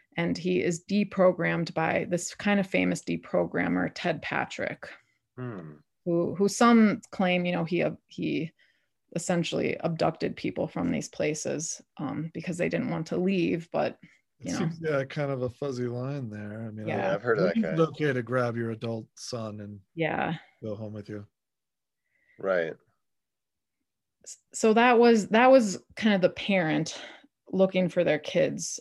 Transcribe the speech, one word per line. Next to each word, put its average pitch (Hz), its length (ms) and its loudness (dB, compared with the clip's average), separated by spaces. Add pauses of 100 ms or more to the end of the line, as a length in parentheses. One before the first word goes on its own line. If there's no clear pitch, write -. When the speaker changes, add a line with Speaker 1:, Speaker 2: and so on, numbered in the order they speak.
(180)
Speaker 1:
and 175 200 0
he 180 240 0
is 170 220 -2
deprogrammed 180 880 2
by 165 360 0
this 175 260 -4
kind 208 240 2
of 190 80 -2
famous 180 360 0
deprogrammer, - 920 -2
Ted - 260 -4
Patrick, - 680 -6 (480)
Speaker 2:
Hmm. 104 340 -10 (340)
Speaker 1:
who, 170 300 0
who 196 120 2
some 226 540 6 (100)
claim, 180 340 0
you 175 60 0
know, 170 140 -2
he, 165 180 0 (240)
he 160 460 -6 (640)
essentially - 640 -2
abducted 165 560 -2
people - 280 -6
from 170 260 -4
these 151 180 -4
places, 151 720 -6 (160)
um, 160 360 -8
because 170 240 -8
they 170 120 -2
didn't 170 200 -2
want 165 180 -4
to 165 100 -4
leave, 180 560 0
but, 151 240 -2 (420)
Speaker 3:
It - 80 -14
Speaker 1:
you - 60 -6
know. - 60 -2
Speaker 3:
seems, 165 220 -2
yeah, 147 220 0
kind 139 280 -4
of 131 100 -4
a 123 80 0
fuzzy 123 380 -6
line 123 420 -6
there. 104 380 -10
I 110 40 -10
mean, 107 140 -10
I 110 40 -4
Speaker 1:
Yeah. - 80 -2 (120)
Speaker 2:
Yeah, - 60 0
I've 202 60 -6
heard 123 180 2
of 190 80 4
that 90 80 2
Speaker 3:
believe 226 100 2
Speaker 2:
guy. 160 60 -2
Speaker 3:
it's 160 100 2
okay 151 320 0
to 123 100 -2
grab 120 320 0
your 117 160 -4
adult 113 440 -6
son 110 440 -10
and 104 220 -14 (120)
Speaker 1:
Yeah. 165 420 -2 (280)
Speaker 3:
go 110 120 -6
home 107 180 -10
with 104 160 -12
you. 104 160 -12 (1120)
Speaker 2:
Right. 87 360 0 (1500)
Speaker 1:
S-, - 140 -18 (160)
so 220 200 4
that 233 260 6
was, 233 300 6
that 233 220 8
was 233 300 6 (140)
kind 208 200 4
of 185 60 2
the 175 80 6
parent 165 680 0 (540)
looking 185 380 2
for 175 160 2
their 151 140 2
kids, 151 600 -2